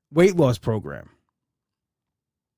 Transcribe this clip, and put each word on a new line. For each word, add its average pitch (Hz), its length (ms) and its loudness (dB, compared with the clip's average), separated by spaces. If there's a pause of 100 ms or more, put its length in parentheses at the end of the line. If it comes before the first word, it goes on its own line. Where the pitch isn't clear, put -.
weight 180 260 2
loss 139 200 2
program. 71 540 -8 (1500)